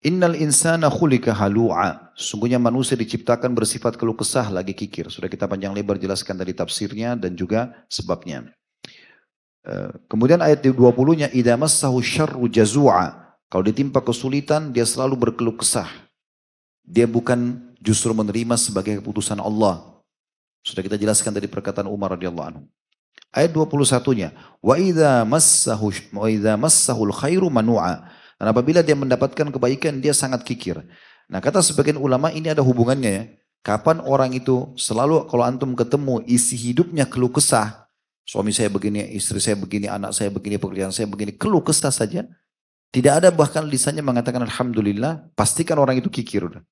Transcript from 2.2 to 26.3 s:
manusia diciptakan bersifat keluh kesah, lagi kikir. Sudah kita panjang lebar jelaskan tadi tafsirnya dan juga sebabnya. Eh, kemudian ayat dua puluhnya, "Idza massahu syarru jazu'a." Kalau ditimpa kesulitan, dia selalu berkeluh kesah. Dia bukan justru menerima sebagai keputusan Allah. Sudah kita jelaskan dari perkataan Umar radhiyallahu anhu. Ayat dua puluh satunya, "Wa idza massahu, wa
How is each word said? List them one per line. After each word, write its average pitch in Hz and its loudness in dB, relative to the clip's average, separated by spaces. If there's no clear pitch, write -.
manusia 120 0
diciptakan 117 -2
bersifat 113 -2
keluh 113 -2
kesah, 110 -2
lagi 95 -4
kikir. 104 -10
Sudah 92 -10
kita 98 -6
panjang 98 -6
lebar 101 -4
jelaskan 92 -6
tadi 92 -8
tafsirnya 107 -6
dan 92 -6
juga 113 -2
sebabnya. 85 -8
Eh, 50 -10
kemudian 143 4
ayat 151 4
dua 123 8
puluhnya, 143 2
"Idza 120 4
massahu 131 0
syarru 131 0
jazu'a." 107 4
Kalau 92 -2
ditimpa 131 0
kesulitan, 139 -2
dia 117 2
selalu 131 -2
berkeluh 117 -2
kesah. - -2
Dia 117 4
bukan 120 -2
justru 107 0
menerima 113 0
sebagai 101 -2
keputusan 104 -4
Allah. 101 -2
Sudah - -6
kita 98 -4
jelaskan 107 0
dari 101 -4
perkataan 101 -6
Umar 98 -6
radhiyallahu 85 -8
anhu. 80 -18
Ayat 160 0
dua 156 2
puluh 143 0
satunya, 123 0
"Wa 135 4
idza 160 4
massahu, 113 2
wa 110 0